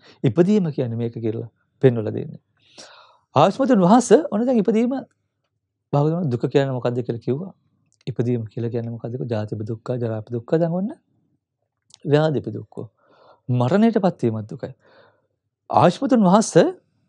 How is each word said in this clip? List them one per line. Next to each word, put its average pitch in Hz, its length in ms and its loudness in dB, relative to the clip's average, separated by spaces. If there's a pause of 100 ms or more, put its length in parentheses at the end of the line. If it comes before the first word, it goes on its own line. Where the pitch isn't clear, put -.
(240)
ඉපදීම 175 480 2
කියන්නේ 117 260 -4
මේක 117 180 -6
කියලා 113 340 -6 (340)
පෙන්වලා 110 320 2
දෙන්නේ. - 260 -10 (920)
ආයුෂ්මතුන් 202 460 4
වහන්සේ 233 440 6
ඔන්න 233 220 -2
දැන් 247 120 2
ඉපදීම 233 380 0 (960)
භාගතුන් 156 360 0
දුක 120 160 -4
කියන්නේ 139 300 0
මොකද්ද 123 260 -4
කියලා 117 260 -8
කිව්වා. 147 260 -6 (540)
ඉපදීම 120 380 -4
කියලා 113 260 -8
කියන්නේ 117 220 -8
මොකද්ද? 117 220 -10 (100)
ජාතිපි 110 400 -6
දුක්ඛ, 113 300 -8
ජරාපි 110 360 -6
දුක්ඛ, 120 240 -4
දැන් 165 180 0
ඔන්න 196 180 -6 (1120)
ව්‍යාධිපි 151 500 0
දුක්ඛ. 113 320 -14 (640)
මරණයටපත් 175 720 0
වීමත් 110 280 -4
දුකයි. - 220 -14 (1000)
ආයුෂ්මතුන් 180 540 4
වහන්සේ 190 420 4 (440)